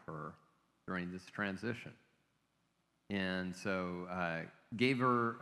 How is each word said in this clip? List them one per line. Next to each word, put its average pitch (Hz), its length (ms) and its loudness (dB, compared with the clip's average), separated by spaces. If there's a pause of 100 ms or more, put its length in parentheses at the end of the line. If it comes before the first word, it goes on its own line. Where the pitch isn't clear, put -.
her 78 260 -8 (540)
during 90 260 -2
this 92 140 -10
transition." 104 640 -2 (1200)
And 92 440 2
so, 90 560 0
uh, 85 300 0 (340)
gave 123 260 4
her 120 420 4